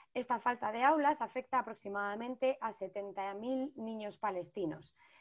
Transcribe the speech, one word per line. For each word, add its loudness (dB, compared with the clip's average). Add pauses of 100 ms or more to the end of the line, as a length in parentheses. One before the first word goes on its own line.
(140)
Esta 0
falta 0
de 0
aulas 6
afecta -2
aproximadamente -2
a -4
setenta -6
mil -2
niños -8
palestinos. -4 (260)